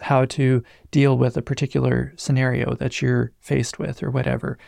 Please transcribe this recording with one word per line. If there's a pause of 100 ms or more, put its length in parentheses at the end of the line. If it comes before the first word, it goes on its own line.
how
to (260)
deal
with
a
particular
scenario
that
you're
faced
with
or
whatever.